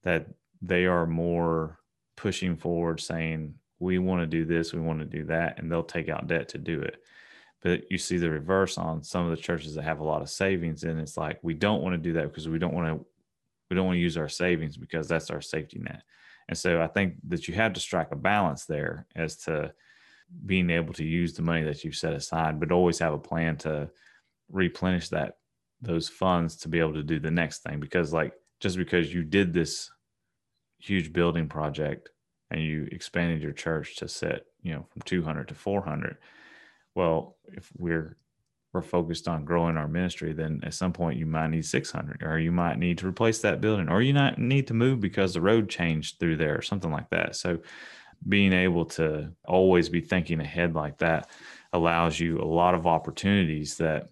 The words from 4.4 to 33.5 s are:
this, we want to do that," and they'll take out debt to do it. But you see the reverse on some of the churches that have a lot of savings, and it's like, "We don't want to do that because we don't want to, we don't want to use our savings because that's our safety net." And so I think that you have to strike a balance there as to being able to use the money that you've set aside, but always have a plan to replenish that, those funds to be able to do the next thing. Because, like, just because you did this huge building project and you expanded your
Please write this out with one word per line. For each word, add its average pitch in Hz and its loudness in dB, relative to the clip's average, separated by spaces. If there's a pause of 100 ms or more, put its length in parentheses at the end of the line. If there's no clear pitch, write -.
this, 82 0
we 82 -4
want 80 -2
to 76 -6
do 76 -8
that," 82 -2
and 80 -6
they'll 85 0
take 82 -6
out 78 -6
debt 82 0
to - -10
do 82 -4
it. - -8 (600)
But - 0
you 92 -2
see - -2
the 85 2
reverse 90 2
on 80 -2
some 87 -2
of 85 0
the 80 -4
churches 78 -4
that 76 -6
have 76 -2
a 78 -6
lot 76 0
of 71 -10
savings, 85 0
and 80 -2
it's 78 -8
like, 78 -4
"We 82 -2
don't 90 2
want 90 -2
to 85 -2
do 82 -2
that 78 0
because 78 -8
we 80 -2
don't 80 0
want 85 0
to, 78 -2 (640)
we 90 0
don't 92 2
want 90 2
to 87 2
use 85 0
our 78 -2
savings 80 0
because 73 -6
that's 82 0
our 78 -6
safety - -6
net." - -10 (460)
And 85 -4
so 85 2
I 82 2
think 95 0 (100)
that 82 -4
you 85 -6
have 110 2
to - -6
strike - -2
a 73 -6
balance 92 0
there 78 -4 (100)
as 80 -4
to 78 -2 (720)
being 92 2
able 82 2
to 80 -4
use 82 0
the 82 -6
money 82 2
that 76 -4
you've 78 -8
set 80 -2
aside, 78 -2
but 78 0
always 87 4
have 82 2
a 73 -4
plan 80 -2
to 76 -4 (600)
replenish 92 0
that, 76 -4 (440)
those 82 -2
funds 87 2
to - -10
be 82 2
able 78 2
to 76 -4
do 76 0
the 78 -2
next 82 0
thing. 76 -6
Because, 76 0
like, 80 0 (260)
just 92 0
because 87 0
you 87 -2
did 87 2
this - -2 (880)
huge 87 0
building 85 4
project 76 -4 (400)
and 78 -4
you 78 -2
expanded 85 -2
your 73 -4